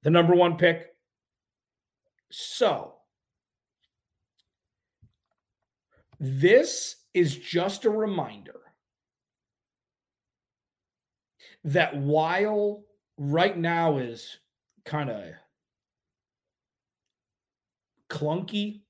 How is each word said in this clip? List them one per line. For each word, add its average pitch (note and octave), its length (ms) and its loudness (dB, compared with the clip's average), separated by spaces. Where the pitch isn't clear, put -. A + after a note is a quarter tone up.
the D3 60 2
number E3+ 240 6
one F3 220 4
pick. E3+ 320 2
So, - 600 -2
this E3+ 760 2
is E3+ 220 2
just F3+ 480 -4
a A#3 60 4
reminder F3 720 -6
that D3+ 320 0
while F#3+ 880 0
right E3 400 0
now E3 400 0
is A#2 420 -10
kinda A2+ 500 -8
clunky G3 800 -4